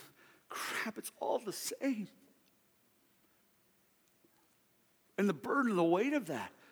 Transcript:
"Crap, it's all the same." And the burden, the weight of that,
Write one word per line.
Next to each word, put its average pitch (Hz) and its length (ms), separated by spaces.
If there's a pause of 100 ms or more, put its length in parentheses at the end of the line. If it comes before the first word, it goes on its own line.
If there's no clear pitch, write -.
(500)
"Crap, - 500
it's - 200
all - 200
the 214 140
same." 226 540 (3000)
And 196 100
the 196 60
burden, 240 420
the 175 80
weight 185 300
of 262 140
that, 117 240 (200)